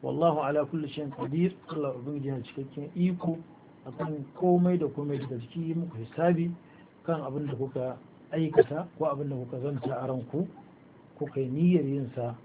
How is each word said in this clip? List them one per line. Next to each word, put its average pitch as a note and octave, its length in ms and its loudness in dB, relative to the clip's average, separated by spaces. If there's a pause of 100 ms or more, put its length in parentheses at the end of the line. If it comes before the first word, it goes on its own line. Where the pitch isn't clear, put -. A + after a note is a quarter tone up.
Wallahu D3 400 2
ala D3 240 2
kulli D3+ 240 -4
shay'in D3 220 -6
qadir, E3+ 420 0 (160)
Allah D3 260 -2
Ubangiji C#3 320 -6
yana C3 160 -4
cikakken C#3 520 -10
iko F3 420 2 (480)
akan D3 400 -6 (100)
komai F3+ 440 6
da D#3 80 0
komai C#3+ 320 -2
daga B2+ 200 -6
ciki, A#2 200 -10 (100)
yi D#3+ 60 0
muku E3+ 220 -4
hisabi E3+ 540 2 (540)
kan E3 160 -2
abin C#3 260 -4
da C3+ 80 -2
kuka B2+ 420 -4 (340)
aikata D#3+ 560 4 (100)
ko D#3 80 2
abin C#3+ 240 0
da C#3 60 -2
kuka B2 240 -6
zanta C3 420 -2
a C3 60 -4
ranku, C3 400 -2 (720)
kuka - 200 -4
yi C3 100 0
niyyar E3 360 6
yin C3+ 300 -2
sa A#2+ 300 -4